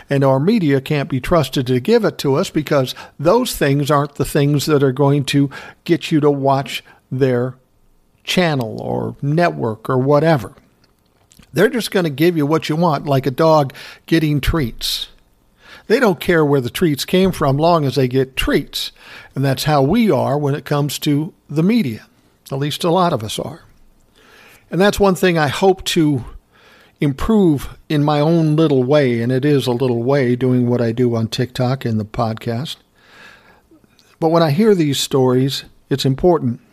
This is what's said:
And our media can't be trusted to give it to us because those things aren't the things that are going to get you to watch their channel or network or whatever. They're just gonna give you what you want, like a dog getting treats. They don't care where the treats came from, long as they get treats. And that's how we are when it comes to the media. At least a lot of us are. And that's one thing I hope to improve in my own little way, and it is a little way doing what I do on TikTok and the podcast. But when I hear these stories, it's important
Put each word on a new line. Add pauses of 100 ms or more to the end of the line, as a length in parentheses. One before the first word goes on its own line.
(120)
And
our
media
can't
be
trusted
to
give
it
to
us
because (240)
those
things
aren't
the
things
that
are
going
to (360)
get
you
to
watch (280)
their (680)
channel
or
network
or
whatever. (1000)
They're
just
gonna
give
you
what
you
want,
like
a
dog (340)
getting
treats. (760)
They
don't
care
where
the
treats
came
from,
long
as
they
get
treats. (440)
And
that's
how
we
are
when
it
comes
to (160)
the
media. (440)
At
least
a
lot
of
us
are. (1120)
And
that's
one
thing
I
hope
to (760)
improve (100)
in
my
own
little
way,
and
it
is
a
little
way
doing
what
I
do
on
TikTok
and
the
podcast. (1400)
But
when
I
hear
these
stories, (220)
it's
important (120)